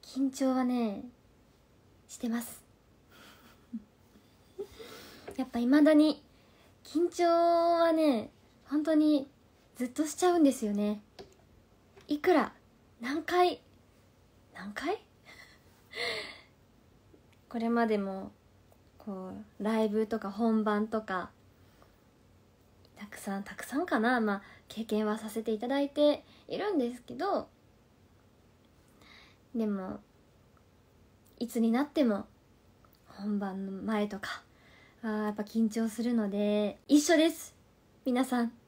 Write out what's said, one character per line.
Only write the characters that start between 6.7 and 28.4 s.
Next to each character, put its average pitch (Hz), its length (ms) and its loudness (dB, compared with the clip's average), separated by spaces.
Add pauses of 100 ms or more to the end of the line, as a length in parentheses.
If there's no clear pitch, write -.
緊 339 260 0
張 349 160 0
は 339 680 4
ね、 302 400 2 (340)
本 302 160 -2
当 320 140 2
に 302 340 4 (460)
ず 247 100 -4
っ 247 40 -6
と 302 180 -2
し - 80 -8
ち - 80 -2
ゃ 359 80 6
う 349 80 4
ん 320 40 6
で 269 80 6
す - 140 -4
よ 208 80 -2
ね。 208 260 -2 (1080)
い 294 100 -2
く 349 160 2
ら、 285 200 2 (460)
何 269 220 -4
回、 349 400 2 (960)
何 202 180 -12
回？ 302 240 -4 (1300)
<laughs> - 1200 -20
こ 240 100 -6
れ 226 100 -2
ま 233 160 2
で 214 140 0
も、 196 320 -8 (680)
こ 185 340 -12 (280)
う、 208 40 -8
ラ 220 200 0
イ 220 60 0
ブ 214 180 0
と 220 120 -2
か 196 120 -8
本 220 320 2
番 214 240 0
と 220 160 -4
か、 185 260 -6 (1700)
た 208 100 -18
く 208 120 -18
さ 196 200 -8
ん、 202 60 -8
た - 100 -14
く - 100 -14
さ - 140 -6
ん 339 80 -2
か 285 140 0
な？ 240 220 2
ま 208 140 0
あ、 202 60 -8 (280)
経 220 160 -8
験 214 200 0
は 214 140 -2
さ 214 100 -10
せ 226 140 -6
て 233 80 -4
い 214 80 -2
た 247 80 -6
だ 277 140 0
い 277 80 0
て 294 340 2 (240)
い - 100 -8
る 415 140 -2
ん 339 80 0
で 247 160 -2
す - 80 -20
け 247 120 -14
ど、 330 340 -2 (2000)